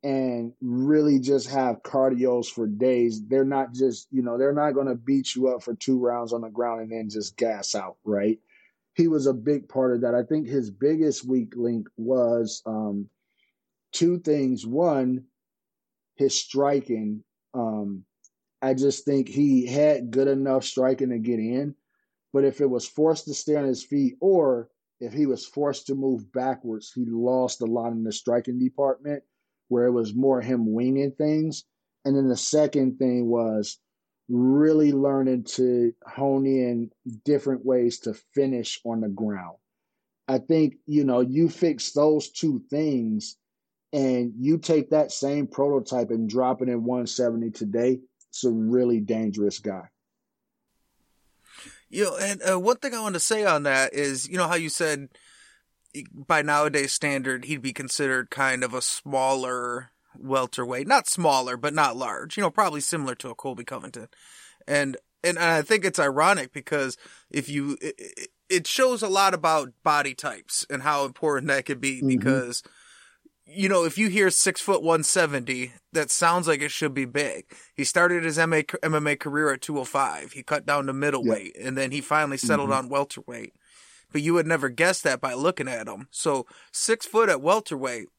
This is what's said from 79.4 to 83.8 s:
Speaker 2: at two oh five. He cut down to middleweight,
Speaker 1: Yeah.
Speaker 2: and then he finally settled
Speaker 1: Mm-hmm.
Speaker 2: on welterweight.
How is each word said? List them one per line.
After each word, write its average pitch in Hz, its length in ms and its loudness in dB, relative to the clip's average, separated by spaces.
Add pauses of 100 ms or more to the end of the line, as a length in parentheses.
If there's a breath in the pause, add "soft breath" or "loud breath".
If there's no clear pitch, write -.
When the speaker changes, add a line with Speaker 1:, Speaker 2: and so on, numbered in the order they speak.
Speaker 2:
at 131 80 -4
two 147 180 -6
oh 131 60 -4
five. 123 480 -4
He 131 100 -16
cut 147 220 -4
down 143 220 0
to 135 60 -4
middleweight, 123 640 -2
Speaker 1:
Yeah. 107 80 -10
Speaker 2:
and 131 100 -6
then 135 140 -2
he 143 100 -6
finally 147 380 0
settled 139 320 0
Speaker 1:
Mm-hmm. 131 160 -2
Speaker 2:
on - 20 -14
welterweight. 135 640 -6 (600 soft breath)